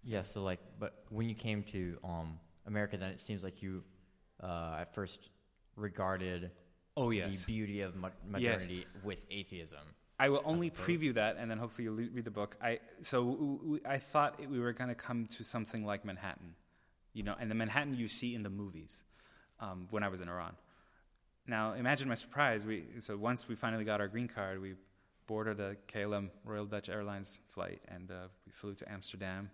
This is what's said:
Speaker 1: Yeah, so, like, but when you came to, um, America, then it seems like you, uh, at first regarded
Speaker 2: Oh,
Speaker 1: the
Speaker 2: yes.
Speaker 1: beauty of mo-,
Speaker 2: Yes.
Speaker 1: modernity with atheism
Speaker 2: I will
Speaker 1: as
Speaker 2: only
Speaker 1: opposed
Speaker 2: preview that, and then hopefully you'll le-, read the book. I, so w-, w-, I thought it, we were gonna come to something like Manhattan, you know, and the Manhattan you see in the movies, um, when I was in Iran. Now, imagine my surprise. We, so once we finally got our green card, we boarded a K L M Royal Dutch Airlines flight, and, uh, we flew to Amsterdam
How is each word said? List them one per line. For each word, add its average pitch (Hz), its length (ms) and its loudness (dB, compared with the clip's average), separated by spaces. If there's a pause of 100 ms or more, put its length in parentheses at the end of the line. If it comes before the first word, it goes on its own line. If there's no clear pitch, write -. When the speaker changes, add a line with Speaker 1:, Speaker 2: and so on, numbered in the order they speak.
Speaker 1:
Yeah, 107 200 0
so, 101 200 -4
like, 92 180 2 (180)
but - 320 -6
when 113 180 2
you 113 60 0
came 107 300 0
to, 90 380 -2
um, 80 360 -2 (280)
America, 104 300 0
then 92 140 -2
it 92 100 -8
seems 98 240 -4
like 92 180 -6
you, 92 200 -4 (600)
uh, 82 380 -2
at - 140 -8
first - 340 -4 (480)
regarded 92 760 0 (460)
Speaker 2:
Oh, 123 140 4
Speaker 1:
the 110 80 6
Speaker 2:
yes. 92 260 0
Speaker 1:
beauty 104 380 0
of 92 120 -2
mo-, 92 140 -2 (300)
Speaker 2:
Yes. 120 40 4 (180)
Speaker 1:
modernity 90 260 -4 (180)
with 98 260 -4
atheism 85 500 -8 (380)
Speaker 2:
I 139 120 10
will 139 80 6
Speaker 1:
as - 80 0
Speaker 2:
only 170 220 4
Speaker 1:
opposed - 200 -2
Speaker 2:
preview 156 260 4
that, 107 240 6
and 113 120 -2
then 110 80 0
hopefully 117 260 -2
you'll 110 120 0
le-, 117 180 0
read 123 100 -2
the 113 60 -4
book. 104 320 -2
I, 117 180 2 (220)
so 127 200 4
w-, 139 360 2
w-, 151 280 2
I 135 120 2
thought 147 420 4
it, 147 80 -6
we 135 120 2
were 120 120 4
gonna 123 220 -2
come 117 320 -2 (100)
to 113 80 -8
something 110 400 -2
like 104 220 0
Manhattan, 92 480 -6 (580)
you 110 100 -6
know, 101 160 0
and 113 120 -2
the 107 40 0
Manhattan 120 420 2
you 117 120 0
see 120 260 0
in 110 80 -2
the 104 60 -2
movies, 95 540 -6 (580)
um, 92 300 -6
when 104 120 2
I 101 60 4
was 92 140 -4
in 87 80 -6
Iran. 87 220 -4 (960)
Now, 110 260 2
imagine 131 340 2
my 120 80 2
surprise. 117 500 2
We, 104 180 -2 (140)
so 104 180 -6
once 117 300 2
we 117 80 -2
finally 110 300 2
got 104 160 4
our 101 80 4
green 117 180 0
card, 95 340 -2
we 95 140 -6 (540)
boarded 107 320 2
a 101 160 0 (100)
K 104 160 -2
L 104 120 2
M 98 160 0 (140)
Royal 104 200 -2
Dutch 104 240 -4
Airlines 101 500 -4 (140)
flight, 90 360 -4
and, 92 220 -10
uh, 92 40 -8 (320)
we 98 60 -20
flew 101 220 -6
to - 160 -10
Amsterdam 98 640 -4